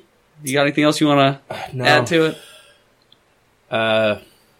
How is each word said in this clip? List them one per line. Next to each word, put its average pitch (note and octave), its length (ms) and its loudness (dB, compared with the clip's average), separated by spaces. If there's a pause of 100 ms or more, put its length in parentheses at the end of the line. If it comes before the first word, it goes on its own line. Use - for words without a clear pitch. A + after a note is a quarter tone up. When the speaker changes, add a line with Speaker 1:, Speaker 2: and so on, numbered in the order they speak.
(440)
Speaker 1:
You C3 100 -8
got C#3+ 100 0
anything C#3+ 220 0
else D3+ 160 0
you D3+ 60 2
wanna C#3 420 2
Speaker 2:
Uh, - 80 -12 (160)
no. B2+ 100 -8
Speaker 1:
add C#3 240 2
to D#3+ 200 0
it? D#3 100 -6 (1300)
Speaker 2:
Uh, A2 500 0 (400)